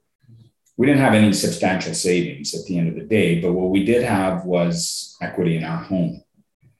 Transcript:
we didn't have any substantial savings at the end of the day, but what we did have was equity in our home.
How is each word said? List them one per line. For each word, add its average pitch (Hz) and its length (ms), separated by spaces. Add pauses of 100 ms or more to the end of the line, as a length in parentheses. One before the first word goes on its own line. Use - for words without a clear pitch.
(760)
we 123 100
didn't 139 140
have 117 120
any 107 200
substantial 87 600
savings 82 640
at 82 100
the 87 120
end 82 100
of 82 80
the 85 80
day, 87 380
but 90 100
what 92 180
we 98 140
did 120 200
have 95 420
was 87 760
equity 82 360
in 80 60
our 82 200
home. 90 400 (560)